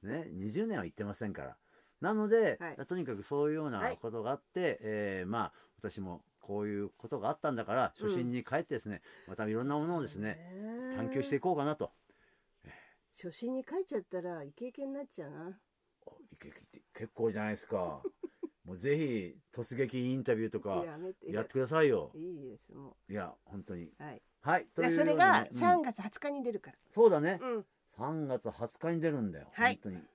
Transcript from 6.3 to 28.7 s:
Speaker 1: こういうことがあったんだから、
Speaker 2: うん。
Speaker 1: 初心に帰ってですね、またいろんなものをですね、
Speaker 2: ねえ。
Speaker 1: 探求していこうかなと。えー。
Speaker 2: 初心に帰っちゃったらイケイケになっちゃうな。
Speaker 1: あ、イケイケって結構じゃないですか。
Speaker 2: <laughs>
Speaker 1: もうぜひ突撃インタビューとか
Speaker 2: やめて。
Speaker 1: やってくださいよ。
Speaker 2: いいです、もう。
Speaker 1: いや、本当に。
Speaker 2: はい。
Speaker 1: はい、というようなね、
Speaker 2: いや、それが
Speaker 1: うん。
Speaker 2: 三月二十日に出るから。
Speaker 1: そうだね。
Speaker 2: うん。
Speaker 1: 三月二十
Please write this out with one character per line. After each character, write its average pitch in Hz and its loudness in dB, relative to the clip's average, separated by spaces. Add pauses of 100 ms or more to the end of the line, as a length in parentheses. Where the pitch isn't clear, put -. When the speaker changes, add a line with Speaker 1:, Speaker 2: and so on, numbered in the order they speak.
Speaker 1:
こ 104 -6
う 104 -2
い 101 -2
う 101 -4
こ - -16
と 139 -4
が 104 0
あ 151 0
っ - -6
た 151 0
ん 127 -2
だ 113 -2
か 98 -2
ら、 120 2
Speaker 2:
う - -8
ん。 214 0
Speaker 1:
初 202 0
心 123 0
に 123 -2
帰 - -2
っ 170 0
て 147 -4
で 113 -2
す - -10
ね、 101 -6 (260)
ま 92 -10
た 110 -2
い 107 0
ろ 113 0
ん 131 -2
な 143 2
も 151 2
の 175 0
を 156 0
で 123 -2
す - -10
ね、 104 -4
Speaker 2:
ね 190 -10
え。 - -6
Speaker 1:
探 - -2
求 135 0
し - -4
て 147 2
い 135 4
こ 180 2
う 151 2
か 143 0
な 151 0
と。 - -6 (720)
え - -18
ー。 - -16 (560)
Speaker 2:
初 170 -6
心 233 -4
に 262 -2
帰 349 -4
っ 370 -2
ち - -6
ゃ 214 4
っ - -4
た 185 -6
ら 170 -6
イ 139 -12
ケ 240 -10
イ 247 -8
ケ 277 -8
に 269 -6
な 285 -6
っ - -8
ち 170 -12
ゃ 143 -10
う 147 -12
な。 156 -10
Speaker 1:
あ、 190 -10 (800)
イ - -20
ケ - -18
イ - -20
ケ - -20
っ - -20
て - -20 (120)
結 - -10
構 113 2
じ 101 -2
ゃ 107 0
な 107 0
い - 0
で 107 0
す - -12
か。 90 -2 (320)
Speaker 2:
<laughs> - -14
Speaker 1:
も 92 -10
う 92 -10
ぜ 139 2
ひ 113 0 (160)
突 120 -6
撃 127 0
イ 127 0
ン 131 -2
タ 120 4
ビ 110 0
ュ - 0
ー - 0
と 107 -2
か 101 0
Speaker 2:
や 156 -10
め 185 -8
て。 - -10
Speaker 1:
や 104 0
っ 113 0
て - -16
く 135 2
だ 127 2
さ 160 6
い 147 8
よ。 90 2
Speaker 2:
い 165 -8
い 143 -10 (100)
で 208 -14
す、 - -20
も 139 -16 (140)
う。 - -8
Speaker 1:
い 98 -6
や、 90 -4 (120)
本 98 -10
当 92 -10
に。 85 -10
Speaker 2:
は 147 -12
い。 104 -16 (200)
Speaker 1:
は 165 4
い、 - -8
と - 2
い - 4
う - 4
よ 294 6
う - 8
な - -
ね、 294 6
Speaker 2:
い - 2
や、 359 10
そ 381 10
れ 165 6
が - -14
Speaker 1:
う - -10
ん。 247 -4
Speaker 2:
三 349 8
月 247 -4
二 202 -6
十 - -14
日 294 -4
に 285 -4
出 240 0
る 208 -4
か - -16
ら。 - -20 (140)
Speaker 1:
そ 226 10
う - 12
だ 156 6
ね。 175 2
Speaker 2:
う 254 -6 (140)
ん。 196 -8 (300)
Speaker 1:
三 147 -2
月 123 0
二 117 -6
十 - -12